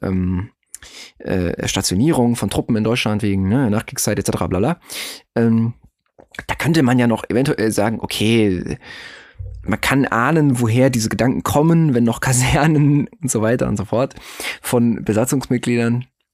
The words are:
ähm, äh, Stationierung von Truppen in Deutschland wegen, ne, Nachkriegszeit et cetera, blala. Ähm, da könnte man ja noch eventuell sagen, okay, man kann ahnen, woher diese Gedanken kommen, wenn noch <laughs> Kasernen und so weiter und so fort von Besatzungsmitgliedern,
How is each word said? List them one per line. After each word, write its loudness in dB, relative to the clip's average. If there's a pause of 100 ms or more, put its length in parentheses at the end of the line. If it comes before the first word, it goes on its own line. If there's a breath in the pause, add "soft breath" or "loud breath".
ähm, -2 (640 loud breath)
äh, -4
Stationierung 0
von -2
Truppen -2
in 0
Deutschland -2
wegen, 0
ne, 2
Nachkriegszeit -2
et -2
cetera, -2
blala. -2 (560 loud breath)
Ähm, 2 (720)
da -4
könnte 2
man 4
ja 2
noch 0
eventuell 0
sagen, -2
okay, 0 (840 loud breath)
man -4
kann 2
ahnen, 2
woher 4
diese -2
Gedanken 0
kommen, 2
wenn 2
noch 0
<laughs> -
Kasernen 2 (120)
und -2
so -2
weiter 0
und -2
so -2
fort -2 (460 loud breath)
von 2
Besatzungsmitgliedern, 0 (280)